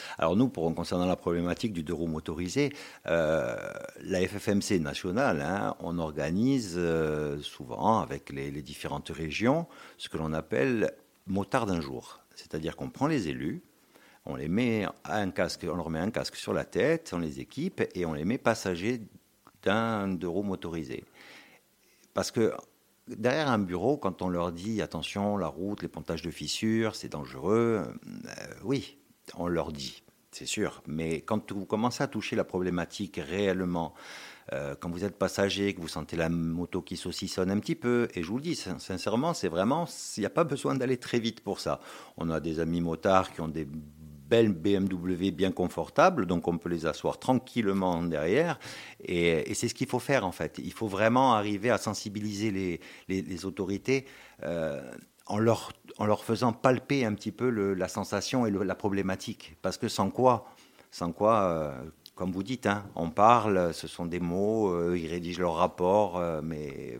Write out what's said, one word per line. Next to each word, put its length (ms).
Alors 200
nous, 120
pour, 280
concernant 300
la 100
problématique 560
du 100
deux 120
roues 120
motorisé, 680
euh, 480
la 160
F 180
F 100
M 140
C 160
nationale, 640
hein, 400
on 180
organise, 760
euh, 640
souvent 580
avec 320
les, 220
les 100
différentes 460
régions 580
ce 120
que 100
l'on 160
appelle 580
motard 400
d'un 140
jour. 400
C'est-à-dire 400
qu'on 140
prend 180
les 200
élus, 340
on 60
les 140
met 360
à 140
un 120
casque, 400
on 60
leur 120
met 120
un 100
casque 240
sur 180
la 120
tête, 500
on 40
les 200
équipe 420
et 100
on 80
les 120
met 140
passagers 640
d'un 460
deux 180
roues 160
motorisé. 600
Parce 200
que 200
derrière 420
un 120
bureau, 360
quand 260
on 60
leur 220
dit « 320
Attention, 540
la 100
route, 340
les 60
pontages 360
de 100
fissures, 640
c'est 120
dangereux », 760
euh, 240
oui, 340
on 80
leur 240
dit, 320
c'est 140
sûr. 420
Mais 320
quand 320
vous 120
commencez 380
à 60
toucher 260
la 80
problématique 840
réellement, 680
euh, 280
quand 100
vous 140
êtes 120
passager, 560
que 80
vous 60
sentez 300
la 120
moto 540
qui 140
saucissonne 560
un 80
petit 160
peu, 400
et 80
je 40
vous 100
le 40
dis 140
sin-, 240
sincèrement, 540
c'est 140
vraiment, 360
il 40
n'y 60
a 40
pas 140
besoin 300
d'aller 220
très 240
vite 220
pour 180
ça. 180
On 140
a 100
des 180
amis 220
motards 520
qui 80
ont 80
des 200
belles 240
B 220
M 140
W 420
bien 220
confortables, 760
donc 220
on 100
peut 100
les 160
asseoir 360
tranquillement 840
derrière, 560
et, 460
et 40
c'est 140
ce 60
qu'il 120
faut 140
faire 260
en 60
fait. 260
Il 140
faut 160
vraiment 460
arriver 360
à 80
sensibiliser 720
les, 300
les, 160
les 220
autorités, 600
euh, 380
en 100
leur, 320
en 80
leur 180
faisant 280
palper 520
un 100
petit 160
peu 200
le, 240
la 120
sensation 600
et 40
le, 140
la 100
problématique, 880
parce 140
que 100
sans 240
quoi, 360
sans 220
quoi, 300
euh, 280
comme 160
vous 100
dites, 240
hein, 160
on 140
parle, 640
ce 140
sont 200
des 120
mots, 540
euh, 260
ils 100
rédigent 300
leur 160
rapport, 640
euh, 260
mais 580